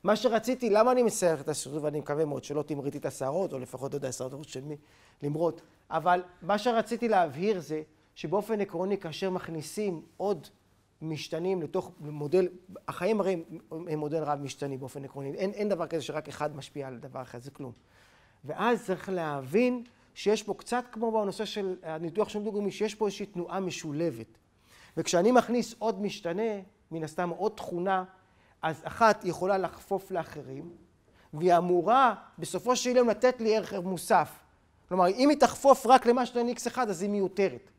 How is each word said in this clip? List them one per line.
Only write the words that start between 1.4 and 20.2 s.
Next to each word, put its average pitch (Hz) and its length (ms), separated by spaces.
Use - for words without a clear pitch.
הסיבוב, 147 340
ואני 151 160
מקווה 147 260
מאוד 147 180
שלא 143 200
תמריתי 143 340
את - 80
השערות, 147 480
או 131 60
לפחות, 123 340
לא 143 40
יודע, 135 140
שערות 135 380
של 131 120
מי 147 160
למרות, 156 400
אבל 180 340
מה 190 160
שרציתי 226 500
להבהיר 185 520
זה 156 220
שבאופן 202 460
עקרוני, 190 360
כאשר 185 320
מכניסים 170 720
עוד 185 300
משתנים 165 600
לתוך 175 380
מודל, 151 480
החיים 208 320
הרי 190 140
הם, 165 560
הם 151 100
מודל 151 240
רב 143 180
משתני 139 360
באופן 139 260
עקרוני, 139 300
אין, 190 180
אין 208 180
דבר 170 180
כזה 160 140
שרק 151 260
אחד 151 280
משפיע 139 320
על 127 100
דבר 131 240
אחר, 123 180
זה 135 120
כלום. 127 200
ואז 208 400
צריך 185 240
להבין 180 720
שיש 214 300